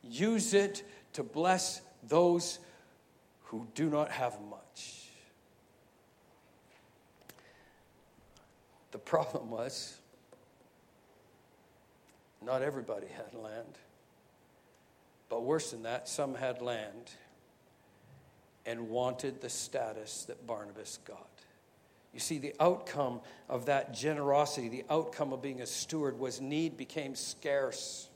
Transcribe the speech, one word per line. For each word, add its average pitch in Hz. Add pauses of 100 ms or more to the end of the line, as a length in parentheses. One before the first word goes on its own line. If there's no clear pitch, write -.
Use 196
it 202 (300)
to 143
bless 180 (260)
those 175 (840)
who 113
do 156
not 147
have 123
much. - (3750)
The 123
problem 143
was, 117 (2500)
not 131
everybody 117
had -
land. 113 (1500)
But 117
worse 156
than 113
that, 117
some 135
had 123
land 110 (1600)
and 117
wanted 127
the 120
status 110
that -
Barnabas 104
got. - (840)
You 120
see, 151
the 147
outcome 147 (260)
of 123
that 135
generosity, 143
the 127
outcome 156
of 127
being 131
a 117
steward, 143
was 127
need 156
became 135
scarce. -